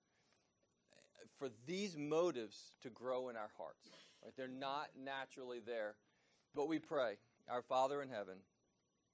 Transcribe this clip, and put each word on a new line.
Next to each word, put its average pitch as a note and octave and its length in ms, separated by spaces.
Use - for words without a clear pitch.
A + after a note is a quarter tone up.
for C#3 100
these F#3 280
motives D3 760
to B2+ 80
grow B2+ 380
in A#2 80
our G#2+ 200
hearts. - 320
Right? A2 120
They're C3 120
not C3+ 400
naturally C3 640
there. G#2+ 300
But C#3+ 140
we D#3 140
pray, C3 340
"Our A#2+ 140
Father C3+ 400
in C3 60
heaven, G2 300